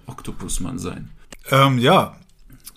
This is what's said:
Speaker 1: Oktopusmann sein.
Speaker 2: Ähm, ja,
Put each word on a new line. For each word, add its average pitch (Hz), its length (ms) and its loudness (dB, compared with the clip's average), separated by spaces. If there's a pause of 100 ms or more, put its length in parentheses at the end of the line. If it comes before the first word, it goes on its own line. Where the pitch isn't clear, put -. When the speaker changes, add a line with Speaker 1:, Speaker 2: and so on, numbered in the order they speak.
Speaker 1:
Oktopusmann 87 720 -8
sein. 90 320 -10 (400)
Speaker 2:
Ähm, 135 300 4
ja, 127 380 2 (600)